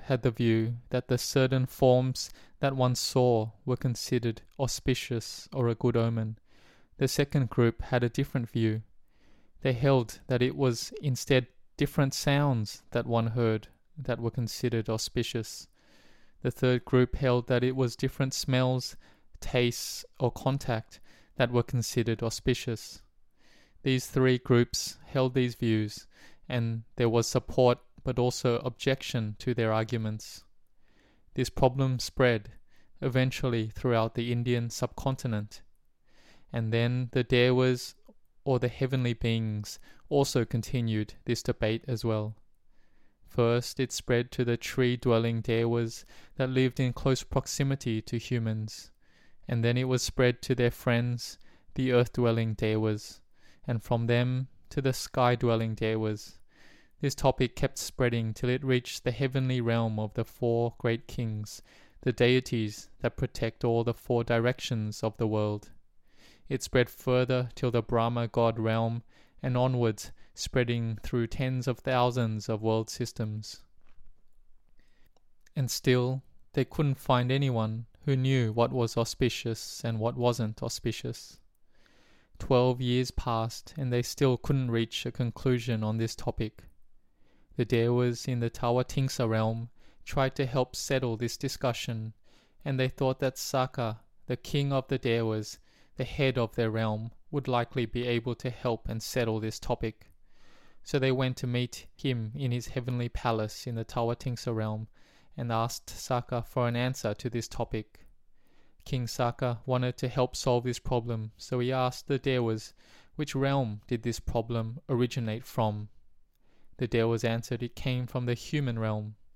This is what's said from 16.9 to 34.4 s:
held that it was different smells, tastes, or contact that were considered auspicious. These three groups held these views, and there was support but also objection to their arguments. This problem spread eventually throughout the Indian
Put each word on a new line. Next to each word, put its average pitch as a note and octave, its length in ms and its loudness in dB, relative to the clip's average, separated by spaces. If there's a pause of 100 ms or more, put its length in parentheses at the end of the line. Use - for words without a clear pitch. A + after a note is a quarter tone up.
held B2 300 2
that B2 180 2
it C3 120 0
was B2+ 200 0
different C3 380 -2
smells, B2+ 600 0 (460)
tastes, - 640 -2 (140)
or B2 120 2
contact - 720 -4 (360)
that B2 140 2
were B2 120 4
considered A#2 600 -2
auspicious. - 800 -4 (840)
These C3 260 2
three C3 280 4
groups - 720 2
held C3 260 0
these B2 220 2
views, G#2+ 520 0 (440)
and A2+ 320 -2 (140)
there A#2 120 4
was A#2 180 4
support B2 520 4 (260)
but B2+ 140 -2
also B2 400 2
objection B2 800 -2
to A#2+ 160 -2
their A2 180 2
arguments. A2 720 -4 (880)
This B2+ 160 -2
problem C3 500 2
spread A#2 520 0 (500)
eventually B2+ 760 0
throughout A2+ 420 0
the A#2+ 160 -2
Indian A#2+ 360 0